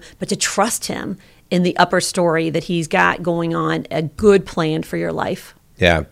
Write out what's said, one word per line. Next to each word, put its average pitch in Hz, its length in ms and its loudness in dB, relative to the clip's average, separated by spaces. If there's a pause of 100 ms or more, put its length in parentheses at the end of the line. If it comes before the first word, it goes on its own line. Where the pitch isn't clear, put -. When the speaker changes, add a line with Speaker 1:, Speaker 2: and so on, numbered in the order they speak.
(200)
Speaker 1:
but - 100 -6
to 202 60 -2
trust - 500 -2
him - 320 -8 (340)
in 180 120 4
the 180 140 0
upper 180 240 4
story 165 480 0
that 165 160 -2
he's 170 220 -2
got 180 340 2
going 170 320 -2
on, 160 380 -2
a 160 100 -2
good 196 440 4
plan 160 380 -2
for - 140 -10
your 165 140 -4
life. - 420 -6 (240)
Speaker 2:
Yeah. 82 340 4